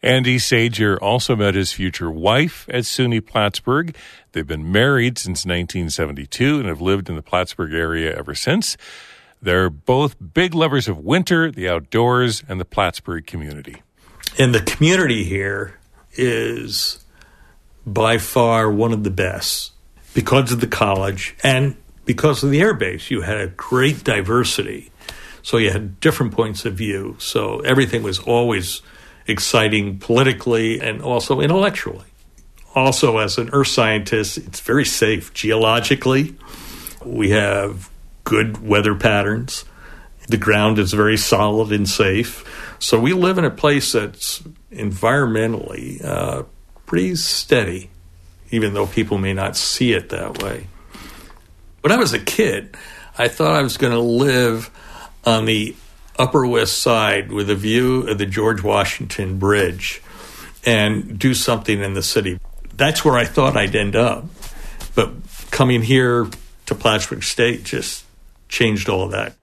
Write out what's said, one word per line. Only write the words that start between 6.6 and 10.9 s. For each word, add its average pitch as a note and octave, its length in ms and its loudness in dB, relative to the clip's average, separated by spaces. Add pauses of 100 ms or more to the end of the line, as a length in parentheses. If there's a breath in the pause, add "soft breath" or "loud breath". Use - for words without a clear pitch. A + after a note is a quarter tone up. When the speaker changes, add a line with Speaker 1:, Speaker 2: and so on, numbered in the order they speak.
Speaker 1:
and A2 80 -4
have D#2 120 -6
lived F#2+ 280 0
in E2+ 80 -6
the D2 60 -10
Plattsburgh F2+ 520 -2
area E2 420 -2
ever D2 180 -10
since. - 420 -2 (680 loud breath)
They're F#2 280 2
both B2+ 440 0 (200)
big E3+ 200 2
lovers D3 320 0
of F2+ 120 -4